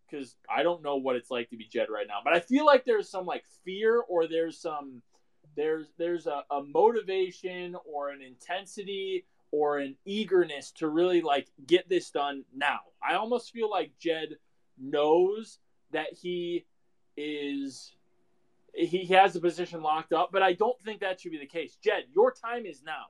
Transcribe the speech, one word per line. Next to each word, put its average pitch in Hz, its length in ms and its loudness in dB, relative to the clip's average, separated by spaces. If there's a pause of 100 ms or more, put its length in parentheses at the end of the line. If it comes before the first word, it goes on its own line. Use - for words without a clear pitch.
'cause 139 260 -12 (140)
I 117 140 2
don't 170 200 0
know 143 140 -2
what 131 180 0
it's 123 160 -6
like 120 180 -4
to 120 80 -14
be 113 80 -16
Jed 110 240 -2
right 104 180 -4
now, 101 160 -8
but 156 100 2
I 175 60 4
feel 269 260 0
like 285 200 8
there's 214 240 0
some, 185 160 -8
like, 165 200 -6 (180)
fear 220 360 2
or 170 280 2
there's 160 320 -2
some, 143 420 -8 (540)
there's, 156 320 -2 (100)
there's 165 300 -2
a, 151 240 -4
a 143 120 -2
motivation 185 1120 2 (100)
or 143 240 -6
an 139 120 -12
intensity 190 1040 -8 (260)
or 147 280 0
an 139 160 -6 (100)
eagerness 175 640 0
to - 160 -4
really, 170 340 4
like, 143 260 0 (180)
get 170 220 4
this 175 220 0
done 143 340 -2 (100)
now. 131 260 0 (220)
I 143 140 0
almost 226 360 -2
feel 226 180 -4
like 165 280 -4
Jed 160 400 -4 (400)
knows 160 800 2 (320)
that 156 220 -6
he 175 520 -6 (500)
is, 143 800 -8 (800)
he 175 320 0
has 185 280 8
the 180 60 -6
position 170 420 -2
locked 156 300 -2
up, 170 220 2
but 196 100 4
I 190 80 6
don't 214 300 -2
think 208 180 -12
that 190 220 -4
should 175 100 -14
be 160 60 -8
the 143 80 -14
case. 143 360 -10
Jed, 196 320 0
your 247 180 4
time 233 340 -8
is 147 180 -14
now. 151 260 -10